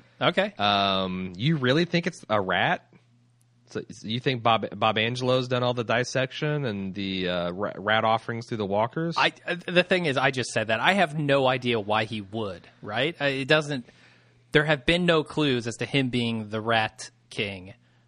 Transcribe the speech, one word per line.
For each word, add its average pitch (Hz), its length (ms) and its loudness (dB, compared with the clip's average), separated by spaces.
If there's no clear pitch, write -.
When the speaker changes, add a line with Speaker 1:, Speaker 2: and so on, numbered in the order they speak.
Speaker 1:
Okay. 190 380 0
Speaker 2:
Um, 95 760 0
you 143 200 0
really 135 280 2
think 170 220 -2
it's - 240 -10
a 107 100 2
rat? 98 480 0
So, - 100 -6
so - 180 -14
you 113 120 -2
think 127 220 -2
Bob, 113 240 4
Bob 107 180 2
Angelo's 123 520 0
done 123 140 0
all 123 120 0
the 120 100 -2
dissection 131 800 -2
and 98 300 -4
the, 95 340 -2
uh, 87 220 -2
ra-, 92 260 -4
rat 107 280 2
offerings 113 420 0
through 117 120 -6
the 104 80 0
walkers? 120 520 -2
Speaker 1:
I, 160 140 2
uh, 175 100 -4
the 180 160 4
thing 180 240 2
is, 135 100 0
I 135 140 0
just 127 200 -4
said 110 180 -2
that. 110 120 2
I 165 140 2
have 160 240 0
no 139 280 2
idea 123 320 0
why 107 260 0
he 107 180 -8
would, 98 440 -8
right? 123 400 -2
Uh, 143 60 -2
it 135 220 -2
doesn't, 147 380 2
there 147 120 6
have 151 220 2
been 170 180 4
no 160 200 4
clues 131 420 0
as 117 120 -6
to 123 80 -2
him 135 220 2
being 113 400 -2
the 107 140 -4
Rat 110 480 0
King, 98 460 -6